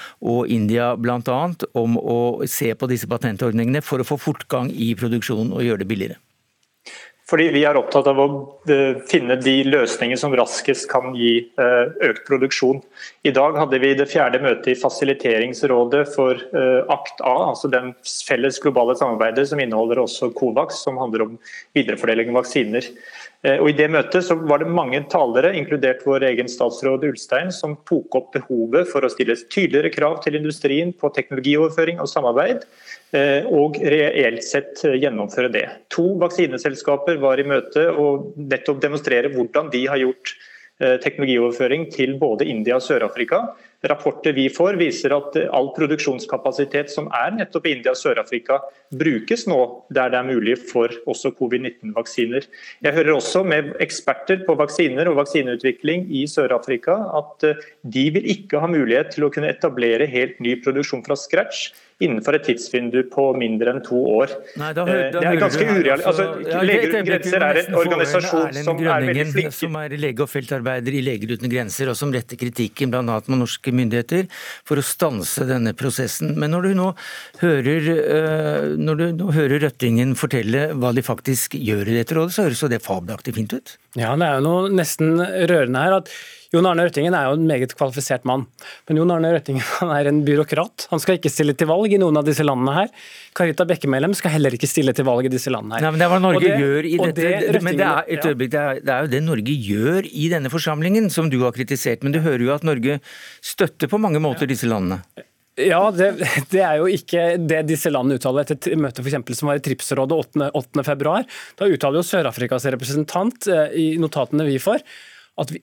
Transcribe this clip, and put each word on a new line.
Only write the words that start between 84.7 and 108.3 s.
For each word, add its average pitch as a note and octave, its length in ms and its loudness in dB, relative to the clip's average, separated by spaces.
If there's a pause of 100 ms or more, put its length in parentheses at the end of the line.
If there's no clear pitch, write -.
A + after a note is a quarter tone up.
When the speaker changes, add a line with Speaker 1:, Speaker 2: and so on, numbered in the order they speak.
Speaker 3:
rørende C3 320 2
her, F3 140 4
at F#3+ 160 0 (440)
Jon E3+ 120 4
Arne E3+ 200 4
Røttingen D#3 300 0
er C#3+ 100 2
jo C#3 100 2
en D#3+ 120 2
meget B2+ 280 0
kvalifisert C3 480 -2
mann. B2+ 220 0 (420)
Men D#3 100 2
Jon E3+ 140 4
Arne E3 220 2
Røttingen, C#3+ 280 -2 (100)
<laughs> - 80 -4
han F3 100 0
er D3 180 2
en D3+ 160 2
byråkrat. D3+ 640 0
Han E3 100 0
skal F#3 180 2
ikke D#3+ 140 0
stille C#3+ 240 0
til D#3+ 120 0
valg G3 240 2
i G3+ 60 4
noen F3 200 4
av D3 60 2
disse D3 200 2
landene C3+ 300 2
her. F#3+ 140 2 (480)
Karita F3 300 2
Bekkemellem D#3 500 0
skal F3+ 160 -2
heller D3 200 4
ikke A#2+ 160 -4
stille C3 260 2
til C3+ 120 0
valg B2+ 200 2
i C3 40 2
disse B2+ 220 -2
landene G#2+ 240 -6
her. A#2+ 60 0
Speaker 1:
Nei, D#3 100 2
men D#3+ 80 -2
det F3+ 60 6
er F3 80 4
hva F#3 80 4
Norge F3+ 160 4
Speaker 3:
Og D3 60 2
det, F#3 160 4
Speaker 1:
gjør C#3+ 260 2
i E3+ 140 0
Speaker 3:
og F#3 80 2
Speaker 1:
dette, E3+ 440 0
Speaker 3:
det G3+ 120 2
Speaker 1:
men E3+ 140 0
det F#3+ 80 2
er, D#3 100 2
Speaker 3:
Røttingen, D#3+ 220 -2
Speaker 1:
et D3 80 -4
Speaker 3:
ja. D#3 60 2
Speaker 1:
øyeblikk, B2+ 200 -2
det D3+ 80 0
er, C#3 200 -2
det C3+ 140 -2
er B2+ 80 0
jo D3+ 140 -2
det D3 80 0
Norge C#3 320 0 (140)
gjør D3 420 0
i D3+ 180 -2
denne D3+ 220 -2
forsamlingen, E3 600 0
som E3 180 0
du C3 140 0
har B2 120 2
kritisert, C3 480 -2
men C#3 80 0
du E3 80 2
hører C#3+ 260 0
jo C3 80 2
at D3 100 -4
Norge C#3 360 0 (420)
støtter - 500 -2
på G#3 80 2
mange F3+ 200 2
måter D3 280 0
disse B2 200 -2
landene. F#2 340 0 (560)
Speaker 3:
Ja, F3+ 340 4
det, F#3+ 280 2 (320)
det F#3+ 100 4
er D#3 200 2
jo F3+ 100 2
ikke E3+ 480 0
det D#3+ 280 0
disse D#3 240 0
landene C3 280 2
uttaler C3+ 240 0